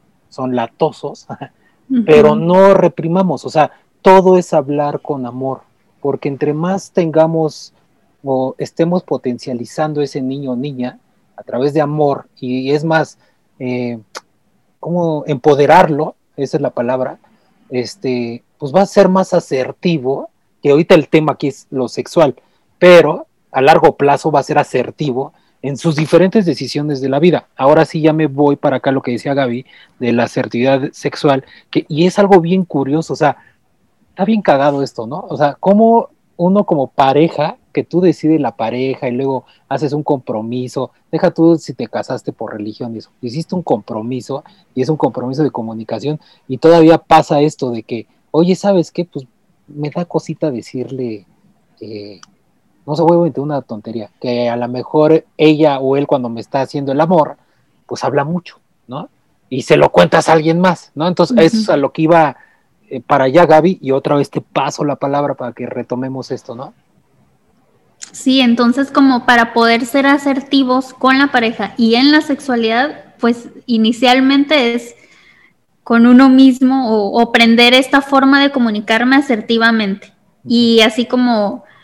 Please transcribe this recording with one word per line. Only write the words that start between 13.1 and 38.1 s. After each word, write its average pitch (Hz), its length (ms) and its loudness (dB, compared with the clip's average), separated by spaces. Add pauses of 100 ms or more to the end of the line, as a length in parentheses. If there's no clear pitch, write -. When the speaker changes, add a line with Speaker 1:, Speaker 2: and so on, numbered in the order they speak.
Speaker 1:
eh, 123 400 -6 (800)
¿cómo 165 480 -4
empoderarlo? 151 880 2 (220)
Esa 143 200 -4
es 143 40 -6
la 135 100 -4
palabra, 127 480 -6 (500)
este, 123 760 -6 (140)
pues 139 160 -8
va 185 80 4
a 202 40 2
ser 196 240 2
más 185 240 0
asertivo, 160 960 -4 (320)
que 143 100 2
ahorita 165 240 4
el 151 140 4
tema 156 240 2
aquí 147 140 -6
es - 220 -10
lo 127 180 -4
sexual, 139 480 -2 (420)
pero 175 500 6 (240)
a 131 100 -4
largo 151 360 4
plazo 143 340 0
va 143 100 0
a - 20 -2
ser 147 140 -4
asertivo 131 760 -4 (280)
en 135 160 -8
sus 165 180 -2
diferentes 170 500 2
decisiones 143 560 -4
de 135 80 -4
la 135 100 0
vida. 151 360 2
Ahora 147 300 4
sí 160 160 -6
ya 156 120 2
me 156 140 0
voy 143 280 0
para 135 220 -2
acá 135 140 -4
lo 135 100 -2
que 123 100 -6
decía 131 220 -6
Gaby, 131 320 -4 (340)
de 117 140 -2
la 120 100 0
asertividad 127 720 -2
sexual, 139 500 -2 (260)
que, - 200 -4
y 160 160 0
es 180 140 -2
algo 196 200 6
bien 175 260 0
curioso, 147 480 -4
o - 20 -8
sea, 143 220 -2 (720)
está 190 160 -6
bien 220 160 0
cagado 143 420 2
esto, 120 240 -10
¿no? 170 220 -12
O 147 80 -8
sea, 143 220 -2
cómo 226 500 2 (280)
uno 190 280 0
como 139 220 -2
pareja, 147 720 0 (160)
que 135 100 -4
tú 170 180 -4
decides 160 400 0